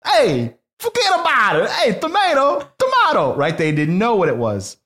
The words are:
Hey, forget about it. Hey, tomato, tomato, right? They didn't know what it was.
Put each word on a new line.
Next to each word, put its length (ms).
Hey, 500
forget 420
about 360
it. 140
Hey, 280
tomato, 680
tomato, 580
right? 200
They 160
didn't 260
know 180
what 120
it 80
was. 500